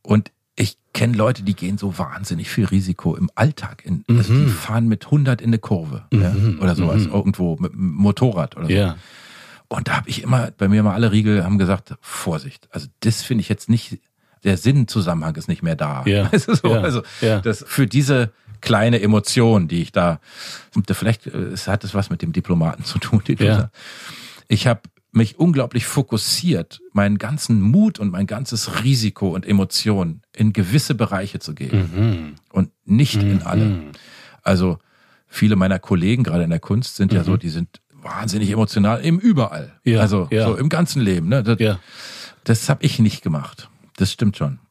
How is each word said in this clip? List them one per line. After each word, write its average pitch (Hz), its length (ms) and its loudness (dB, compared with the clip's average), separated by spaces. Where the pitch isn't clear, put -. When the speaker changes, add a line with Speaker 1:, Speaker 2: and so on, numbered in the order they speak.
Speaker 1:
Und - 300 0
ich - 200 -2
kenn 120 200 0
Leute, 107 300 0
die 98 120 -2
gehen 95 220 -4
so 98 200 -6
wahnsinnig 90 520 -8
viel - 160 0
Risiko 92 500 0
im - 200 -2
Alltag. - 500 -2
In, - 240 -4
also 117 240 4
Speaker 2:
Mhm. 143 120 4
Speaker 1:
die 127 60 2
fahren 113 380 -2
mit 104 220 -4
hundert 135 300 2
in 117 80 -2
eine 113 100 2
Kurve, 80 520 -4
Speaker 2:
Mhm. 104 100 4
Speaker 1:
ja, 98 400 2
oder 90 140 2
sowas, 95 300 2
Speaker 2:
Mhm. 76 80 -6
Speaker 1:
irgendwo 92 440 0
mit 90 160 -4
einem 92 200 -2
Motorrad 98 640 0
oder 82 100 -8
so. 90 60 0
Speaker 2:
Ja. 95 220 0
Speaker 1:
Und - 180 -6
da - 80 -2
hab - 140 -4
ich - 140 -8
immer, 123 340 0
bei 98 100 0
mir 104 140 4
immer 104 120 2
alle 110 200 2
Riegel 104 320 2
haben 101 120 2
gesagt, 95 440 -2
"Vorsicht, - 720 -8
also 143 160 -12
das - 240 -2
finde 113 180 -2
ich - 80 -8
jetzt - 200 -6
nicht, 113 300 0
der 95 140 2
Sinnzusammenhang 87 800 0
ist 80 120 -10
nicht 85 160 -4
mehr 82 140 -2
da." 73 280 -6
Speaker 2:
Ja. 101 240 2
Speaker 1:
<laughs> - 40 0
Es - 140 2
ist 233 160 2
so, 113 100 2
Speaker 2:
Ja. 110 80 2
Speaker 1:
also 120 200 -2
Speaker 2:
Ja. 110 180 2
Speaker 1:
das 101 260 -4
für 135 220 0
diese 127 440 2
kleine 113 400 2
Emotion, 107 680 4
die 85 120 -2
ich 78 120 -6
da, 87 260 2
und 104 180 0
vielleicht, - 340 -2
äh, - 40 -10
es - 380 -8
hat 101 160 -2
es 95 80 -10
was 98 160 -2
mit 87 120 -6
dem 82 120 -4
Diplomaten 82 500 -2
zu - 160 -4
tun, - 280 0
den - 100 0
du 104 80 2
Speaker 2:
Ja. 104 100 4
Speaker 1:
sagst. 104 200 -2
Ich 110 180 2
hab 113 200 -2
mich 110 280 0
unglaublich 143 460 0
fokussiert, - 960 -2
meinen 101 260 2
ganzen 117 440 0
Mut 180 380 4
und 101 120 -2
mein 92 160 -2
ganzes 110 560 -6
Risiko 110 500 0
und 92 120 -4
Emotionen 95 760 0
in 110 160 2
gewisse 107 420 0
Bereiche 101 460 -4
zu 76 160 -12
geben 90 400 -2
Speaker 2:
Mhm. 85 400 -2
Speaker 1:
und 92 180 0
nicht 113 300 2
in 101 200 2
Speaker 2:
Mhm. 90 100 0
Speaker 1:
alle. 101 340 0
Also 92 340 2
viele 107 280 2
meiner 95 240 2
Kollegen, 101 440 0
gerade 87 200 0
in 82 60 0
der 82 100 -2
Kunst, - 380 -4
sind 101 160 2
ja 92 80 2
Speaker 2:
Mhm. 82 40 -2
Speaker 1:
so, 101 120 2
die 87 120 -4
sind 85 300 -8
wahnsinnig 101 500 -4
emotional 107 500 0
im 170 160 2
Überall. 156 560 0
Speaker 2:
Ja, 113 160 4
Speaker 1:
Also 98 300 2
Speaker 2:
ja. 110 160 2
Speaker 1:
so 104 80 0
im 131 120 -2
ganzen 156 340 0
Leben. 92 280 0
Ne? 110 140 2
Das, 110 160 0
Speaker 2:
Ja. 107 200 0
Speaker 1:
das 110 260 0
hab 131 140 0
ich 135 160 0
nicht 107 220 2
gemacht. - 480 -8
Das 92 160 -2
stimmt 101 240 0
schon. 69 240 -6